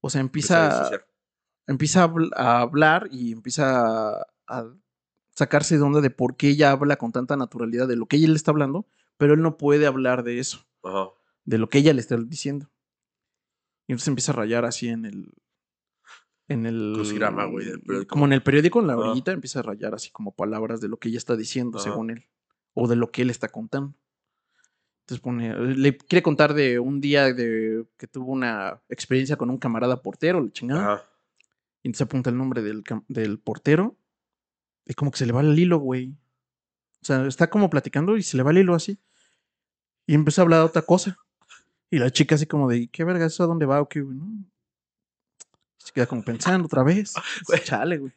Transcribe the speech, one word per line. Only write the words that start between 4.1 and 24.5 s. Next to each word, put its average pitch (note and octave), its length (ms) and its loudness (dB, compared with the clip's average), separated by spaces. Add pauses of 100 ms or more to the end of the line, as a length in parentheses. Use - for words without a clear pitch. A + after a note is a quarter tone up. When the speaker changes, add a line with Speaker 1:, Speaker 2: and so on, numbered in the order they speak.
Speaker 1:
a, - 80 -10 (200)
a A#2+ 260 -10 (600)
sacarse D3 440 2
de C#3+ 60 6
onda D3 180 4
de C3+ 80 2
por B2 260 -2
qué C#3+ 140 4
ella C#3+ 220 6
habla C#3+ 260 2
con A#2 160 -8
tanta B2+ 240 -2
naturalidad A#2+ 500 -4
de B2 80 -2
lo A2+ 120 -4
que C#3+ 100 2
ella D#3+ 100 6
le D#3+ 80 6
está D3+ 160 0
hablando, C#3+ 340 -2 (320)
pero D3 180 6
él D#3 60 2
no D#3+ 160 0
puede D3 280 4
hablar B2+ 380 0
de A#2+ 160 -6
eso, - 260 -10 (180)
Speaker 2:
Ajá. F#2+ 280 -4 (340)
Speaker 1:
de A2 120 0
lo A2 120 0
que - 80 2
ella D3 160 6
le B2+ 80 0
está A#2+ 160 -4
diciendo. C#3 520 -8 (1160)
Y C3+ 60 -4
entonces A#2+ 160 -6
empieza C3 240 -2
a - 20 0
rayar A#2 300 0
así A#2+ 240 -6
en A2+ 160 -6
el, G2+ 260 -14 (1160)
en A#2 180 -4
el A2+ 300 -4
Speaker 2:
Crucigrama, G#2 500 -4
güey, - 220 -8
del - 140 -12
periódico. - 280 -6
Speaker 1:
como D3 160 2
en C#3 80 4
el C3 80 2
periódico, D3+ 380 4
en G3+ 80 2
la C3 60 0
Speaker 2:
Ajá. A#2 100 -2
Speaker 1:
orillita, A#2+ 280 -2
empieza C3+ 280 -8
a A#2 40 -8
rayar G#2+ 300 -8
así A2 180 -14
como G2+ 220 -12
palabras A2 480 -6
de G#2+ 60 -8
lo A2 100 -8
que A#2 120 -8
ella A#2 100 -6
está A#2+ 160 -4
diciendo, A2+ 420 -6
Speaker 2:
Ajá. G2+ 120 -8
Speaker 1:
según A2+ 220 -6
él, A#2 140 -14 (480)
o A#2+ 140 0
de A#2 80 2
lo A#2 160 0
que B2 120 -6
él B2+ 60 0
está A#2 200 -6
contando. C#3 440 -8 (1080)